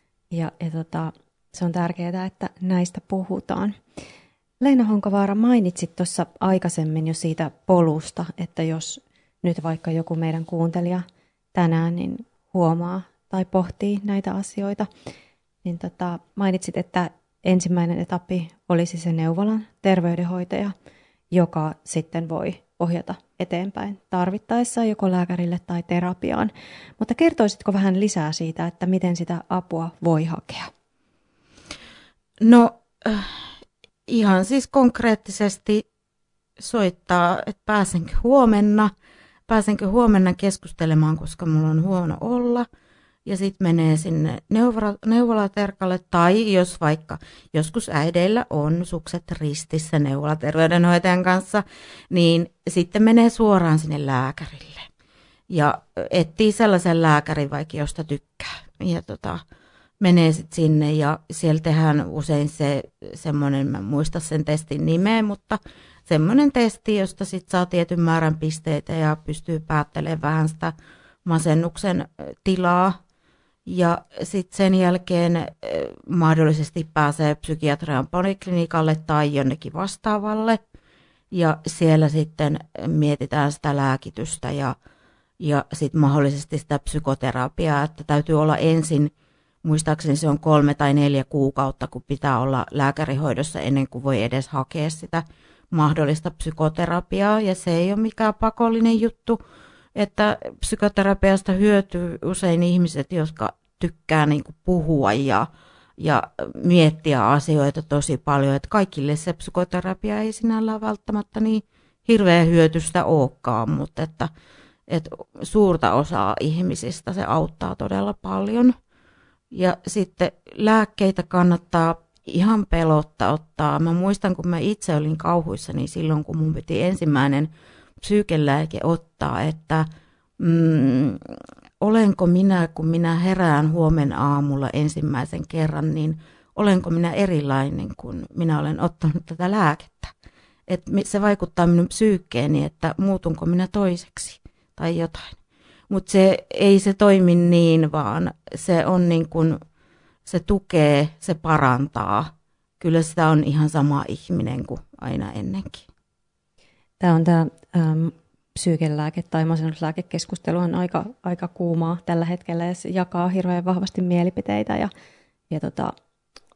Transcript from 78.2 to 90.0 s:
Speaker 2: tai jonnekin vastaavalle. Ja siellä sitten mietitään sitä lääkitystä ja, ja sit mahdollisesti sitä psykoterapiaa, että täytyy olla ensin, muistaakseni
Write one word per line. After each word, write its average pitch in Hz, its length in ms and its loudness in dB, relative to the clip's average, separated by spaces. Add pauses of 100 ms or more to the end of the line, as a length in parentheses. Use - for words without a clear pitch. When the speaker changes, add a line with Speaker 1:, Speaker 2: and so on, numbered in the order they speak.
Speaker 2:
tai 147 280 0
jonnekin 139 380 -2
vastaavalle. 214 840 -2 (720)
Ja 160 360 0
siellä 156 420 4
sitten 156 500 -2 (280)
mietitään 147 680 0
sitä 147 240 -2
lääkitystä 135 720 -4
ja, 139 260 -4 (640)
ja 147 340 -2
sit 151 220 -4
mahdollisesti 143 640 2
sitä 143 200 -4
psykoterapiaa, 139 1040 -4
että 156 220 -8
täytyy 147 360 0
olla 156 160 2
ensin, 156 560 2 (500)
muistaakseni 156 540 0